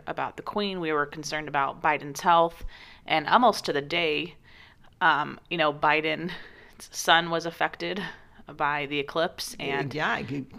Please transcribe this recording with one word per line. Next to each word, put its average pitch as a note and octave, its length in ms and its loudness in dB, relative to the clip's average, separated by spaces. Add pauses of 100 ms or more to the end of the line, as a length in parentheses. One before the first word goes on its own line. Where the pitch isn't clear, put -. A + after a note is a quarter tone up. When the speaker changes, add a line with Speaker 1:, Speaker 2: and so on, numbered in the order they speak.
Speaker 1:
about C#3 320 -6
the - 60 -12
Queen, G3 360 -4
we D#3+ 140 -2
were D3 140 2
concerned D3+ 400 -6
about C#3 340 -2
Biden's C#3+ 400 0
health, E3+ 420 4 (440)
and D#3 200 2
almost A3+ 380 6
to D#3 80 -2
the C#3+ 80 0
day, D3+ 540 -2 (640)
um, D3 380 2 (100)
you F3 80 -4
know, D3+ 160 4
Biden's D#3 580 0 (480)
son E3+ 520 2
was E3 140 -2
affected E3+ 580 -4 (520)
by D3 300 -2
the C#3+ 140 -4
eclipse, E3 600 -4
and C#3 340 -4
Speaker 2:
Yeah, F3+ 280 -2
con-, C#3 240 -6 (140)